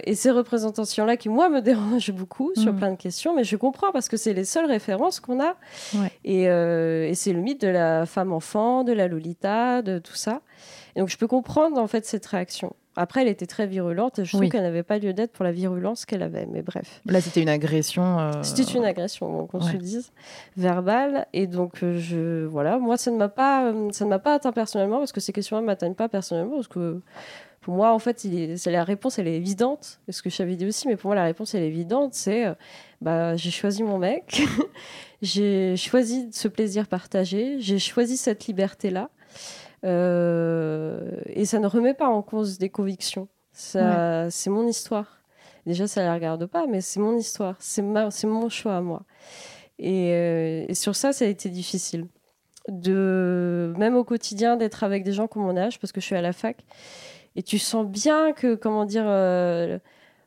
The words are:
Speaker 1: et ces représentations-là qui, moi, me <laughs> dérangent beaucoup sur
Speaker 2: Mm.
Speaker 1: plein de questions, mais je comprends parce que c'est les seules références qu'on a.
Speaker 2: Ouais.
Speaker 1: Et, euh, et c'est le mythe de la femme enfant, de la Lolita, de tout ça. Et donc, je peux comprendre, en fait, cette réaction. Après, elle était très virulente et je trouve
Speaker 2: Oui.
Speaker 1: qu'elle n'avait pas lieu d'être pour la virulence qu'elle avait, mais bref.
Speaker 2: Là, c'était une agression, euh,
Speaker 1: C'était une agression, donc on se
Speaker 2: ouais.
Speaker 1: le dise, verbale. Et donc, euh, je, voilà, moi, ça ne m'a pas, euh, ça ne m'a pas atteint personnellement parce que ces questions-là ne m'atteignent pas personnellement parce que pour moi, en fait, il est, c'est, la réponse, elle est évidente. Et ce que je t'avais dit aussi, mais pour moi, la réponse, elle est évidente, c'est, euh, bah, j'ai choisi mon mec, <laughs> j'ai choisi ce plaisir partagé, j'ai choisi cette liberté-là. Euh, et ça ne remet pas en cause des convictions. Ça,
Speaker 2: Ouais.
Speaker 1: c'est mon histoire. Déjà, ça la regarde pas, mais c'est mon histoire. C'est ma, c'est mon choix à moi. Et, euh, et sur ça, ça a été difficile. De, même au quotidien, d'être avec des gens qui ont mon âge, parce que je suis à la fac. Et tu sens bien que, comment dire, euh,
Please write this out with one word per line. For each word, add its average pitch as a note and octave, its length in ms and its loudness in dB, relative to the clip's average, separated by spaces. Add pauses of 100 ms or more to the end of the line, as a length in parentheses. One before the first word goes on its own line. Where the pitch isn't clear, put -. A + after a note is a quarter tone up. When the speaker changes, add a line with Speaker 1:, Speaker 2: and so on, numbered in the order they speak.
Speaker 1:
et G#3 100 2
ces C4 160 4
représentations-là A3 840 2
qui, A3+ 140 -4
moi, C#4+ 180 6
me C#4 140 4
<laughs> - 0 -
dérangent G#3+ 500 2
beaucoup F#3+ 440 -4
sur A3 180 4
Speaker 2:
Mm. G3 40 0
Speaker 1:
plein G3 140 0
de F#3 60 -2
questions, D#4 380 -2
mais B3+ 80 4
je G#3 120 0
comprends C4+ 360 0
parce C4+ 180 -2
que A3+ 80 -2
c'est G#3+ 160 0
les F#3 120 0
seules E4 200 0
références A#3+ 540 0
qu'on B3+ 200 -4
a. E4+ 160 0 (380)
Speaker 2:
Ouais. G3 180 0 (140)
Speaker 1:
Et, F#3 240 4
euh, E3 580 2
et E3 60 0
c'est F#3 200 0
le E3+ 60 2
mythe C4+ 220 -2
de G3+ 60 2
la E3 400 4
femme F#3 260 -2
enfant, A3+ 500 0
de A#3+ 100 2
la G3 140 4
Lolita, G3 760 0
de F#3+ 160 -2
tout - 160 -14
ça. A#3+ 260 -4 (540)
Et F#3+ 60 -2
donc, F#3 80 2
je - 80 -6
peux A3 100 0
comprendre, D4 520 2
en A3+ 80 2
fait, G#3+ 180 -2
cette G3 200 -6
réaction. - 500 -6 (240)
Après, G#3+ 220 0
elle B3+ 60 4
était G3 180 -2
très G#3 220 -4
virulente F#3+ 500 -2
et F#3+ 80 0
je E3+ 60 -8
trouve G3 100 2
Speaker 2:
Oui. F#3 80 4
Speaker 1:
qu'elle G3 140 2
n'avait E3+ 180 0
pas G#3+ 160 -2
lieu G3+ 160 -2
d'être A3 200 -2
pour F#3+ 120 -4
la F3 60 2
virulence F#3 560 -2
qu'elle F#3 160 -4
avait, E3 240 -6
mais E3 160 -6
bref. - 420 -10
Speaker 2:
Là, F#3 160 4
c'était E3+ 220 2
une D#3+ 60 2
agression, D#3 720 2
euh, D3+ 120 0 (100)
Speaker 1:
C'était D3 220 0 (100)
une A#3+ 120 2
agression, F3+ 520 -4
donc E3 160 -6
on F3 80 -4
se E3+ 60 0
Speaker 2:
ouais. E3 60 0
Speaker 1:
le G3 100 -2
dise, A3 280 -8 (440)
verbale. F#3+ 800 2
Et G3 120 2
donc, F3+ 380 -2
euh, F3 160 0
je, E3 480 -2
voilà, D#3 320 0
moi, A#3+ 180 2
ça A#3+ 140 -2
ne A#3 60 0
m'a G#3 120 2
pas, C4+ 380 4
euh, G#3+ 240 0
ça G3+ 120 -4
ne G#3 60 0
m'a G3 80 4
pas D4 160 2
atteint C#4 180 2
personnellement G#3+ 460 0
parce C#4 140 -2
que G#3 80 -4
ces G3 120 -6
questions-là G#3+ 300 -2
ne A3+ 60 -2
m'atteignent F#3 260 0
pas A3+ 160 -2
personnellement F#3 460 -2
parce B3+ 120 -2
que E3+ 320 -4 (640)
pour F3+ 140 -4
moi, A3 160 6
en A3 80 4
fait, A#3 240 -2
il F#3+ 160 -2
est, E3 180 -4
c'est, F3 140 -2
la F3 120 4
réponse, G3 360 -2
elle E3+ 80 0
est E3 80 0
évidente. G3 720 -2
Et F#3+ 40 -10
ce - 120 -10
que F3+ 80 -4
je - 60 -10
t'avais F#3 180 -2
dit F3 100 -4
aussi, G#3+ 220 -2
mais A3+ 80 2
pour F#3+ 140 -4
moi, G#3 60 2
la F3+ 100 4
réponse, E3 280 -2
elle F#3+ 80 0
est D#3+ 60 2
évidente, G3 480 -2
c'est, G#3+ 320 0
euh, D#3+ 60 -2 (480)
bah, E3 340 0
j'ai E3+ 160 -4
choisi G3+ 320 -2
mon G3+ 160 0
mec, B3+ 420 0 (400)
<laughs> - 400 -18
j'ai F#3+ 560 2
choisi B3 540 0
ce - 160 -4
plaisir G#3 400 -2
partagé, G3 720 -2
j'ai G3 180 0
choisi B3 400 0
cette G#3 300 -2
liberté-là. F#3+ 640 -2 (720)
Euh, E3+ 1300 2 (160)
et - 180 0
ça G#3 140 0
ne G#3 80 2
remet A#3+ 260 4
pas C#4 140 0
en G#3+ 140 2
cause G#3 360 -4
des F#3+ 120 -2
convictions. F#3+ 580 -4 (240)
Ça, E3+ 760 2
Speaker 2:
Ouais. - 60 -4
Speaker 1:
c'est - 180 -4
mon A3 180 2
histoire. A3 540 -4 (440)
Déjà, F3 220 -2
ça G3 160 -2
la E3+ 100 2
regarde E3 320 -2
pas, E4 220 -2
mais G3 140 0
c'est - 180 -6
mon A3+ 180 2
histoire. G3+ 420 -4
C'est - 220 -4
ma, G#3 300 0
c'est - 160 -4
mon A3+ 220 0
choix G3+ 280 -4
à F3 40 -2
moi. F3 220 -6 (760)
Et, F3+ 340 2
euh, E3 540 0
et F#3 80 -4
sur G3+ 200 -2
ça, C#4 180 2
ça B3+ 120 0
a - 20 2
été G3 220 -2
difficile. F3 580 -6 (640)
De, F3+ 1080 2
même A3+ 180 4
au B3 80 6
quotidien, A#3 540 2
d'être A3 260 -2
avec G3 200 0
des G3 100 0
gens G#3+ 140 0
qui A3 100 -8
ont G#3 40 -2
mon F3+ 160 0
âge, G#3 220 -2
parce - 120 -8
que F#3+ 100 -6
je - 40 -8
suis G3 100 -2
à F3 60 0
la F3 120 0
fac. A#3 240 -6 (800)
Et F3+ 80 -4
tu G#3 160 -2
sens A3 280 0
bien D4+ 460 2
que, B3 220 2
comment G#3+ 300 0
dire, G#3+ 200 0
euh, F3+ 720 2 (500)